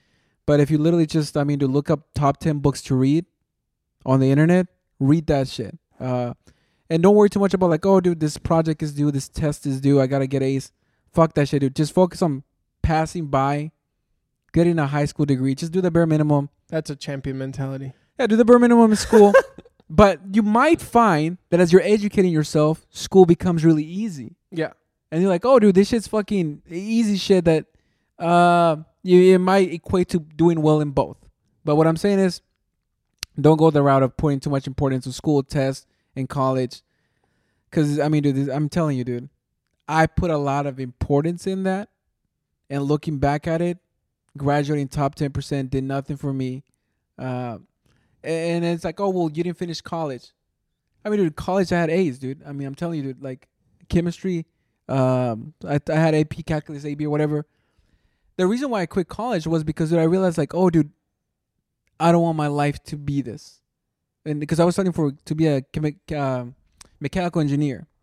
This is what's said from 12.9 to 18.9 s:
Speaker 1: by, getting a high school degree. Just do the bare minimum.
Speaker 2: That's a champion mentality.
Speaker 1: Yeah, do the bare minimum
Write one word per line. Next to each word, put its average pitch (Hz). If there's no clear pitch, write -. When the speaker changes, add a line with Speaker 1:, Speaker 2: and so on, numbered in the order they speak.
Speaker 1:
by, 143
getting 170
a 143
high 147
school 147
degree. 135
Just 165
do 185
the 180
bare 170
minimum. 151
Speaker 2:
That's 160
a 143
champion 139
mentality. 135
Speaker 1:
Yeah, 247
do 214
the 226
bare 240
minimum 233